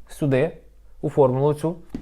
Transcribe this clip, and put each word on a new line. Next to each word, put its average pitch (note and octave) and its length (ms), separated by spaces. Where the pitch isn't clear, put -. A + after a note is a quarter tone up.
сюди, C#3+ 480
у D#3 80
формулу C#3 440
цю D#3+ 220